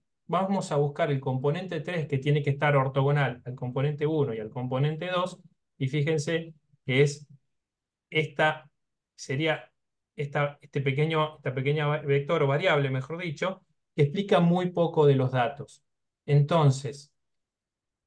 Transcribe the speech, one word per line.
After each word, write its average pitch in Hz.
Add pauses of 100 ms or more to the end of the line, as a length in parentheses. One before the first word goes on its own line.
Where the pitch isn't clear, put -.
(280)
vamos 190
a 151
buscar 147
el 135
componente 147
tres, 165
que 135
tiene 143
que 143
estar 147
ortogonal 135
al 123
componente 139
uno 147
y 113
al 107
componente 131
dos, 180 (380)
y 139
fíjense 160 (320)
que 127
es - (840)
esta, 156 (460)
sería 151 (440)
esta, 143
este -
pequeño, 151
esta 131
pequeña 143
va-, 147
vector 143
o 139
variable, 143
mejor 131
dicho, 175 (320)
que 151
explica 196
muy 175
poco 165
de 139
los 127
datos. 120 (440)
Entonces, 147 (920)